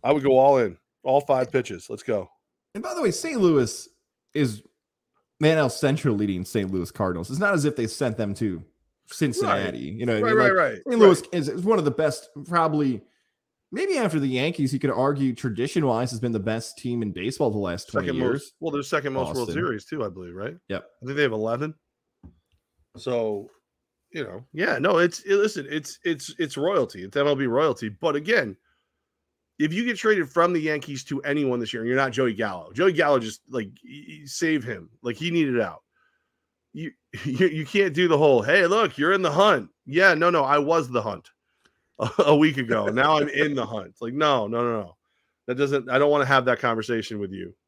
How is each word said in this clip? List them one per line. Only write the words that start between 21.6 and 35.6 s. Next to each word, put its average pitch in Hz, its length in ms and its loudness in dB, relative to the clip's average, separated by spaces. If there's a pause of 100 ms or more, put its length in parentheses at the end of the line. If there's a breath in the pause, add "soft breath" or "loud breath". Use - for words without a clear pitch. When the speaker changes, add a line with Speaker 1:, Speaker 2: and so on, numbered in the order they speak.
Speaker 1:
So, 113 540 -4 (580)
you 156 140 -10
know, 104 200 -12 (100)
yeah, 151 260 -2
no, 175 180 2
it's, 175 240 2
it, 196 140 0
listen, 202 340 -2
it's, 151 340 -8
it's, 165 360 -6
it's 151 180 -6
royalty. 139 460 -2
It's 95 120 -12
M 143 120 2
L 143 80 2
B 135 100 -2
royalty. 123 440 0
But 143 260 -2
again, 151 420 -2 (1000)
if 156 120 0
you 220 140 -4
get 240 120 -4
traded 196 340 0
from 175 200 2
the 170 80 0
Yankees 147 460 -6
to 135 160 -6
anyone 143 380 -2
this 110 140 -6
year, 113 100 -8
and 117 40 -4
you're 123 80 0
not 135 160 2
Joey 120 220 0
Gallo, 92 400 -6
Joey 180 180 2
Gallo 147 280 2
just, 110 300 -8
like, 113 200 -6 (140)
y-, 147 240 -20
y-, 156 180 -20
save 156 380 -2
him. 92 260 -10 (140)
Like, 120 120 -4
he 165 160 -6
needed 139 300 2